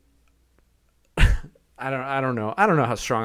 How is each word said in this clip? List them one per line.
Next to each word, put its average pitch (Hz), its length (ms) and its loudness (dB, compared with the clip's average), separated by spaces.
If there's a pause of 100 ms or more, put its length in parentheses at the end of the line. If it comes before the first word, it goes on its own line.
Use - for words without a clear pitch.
(300)
<laughs> - 840 -20
I - 720 0
don't, 135 100 -4
I 135 200 -4
don't 131 140 0
know. 110 220 -4
I 208 100 2
don't 180 100 4
know 135 100 2
how 120 80 -2
strong 113 300 -2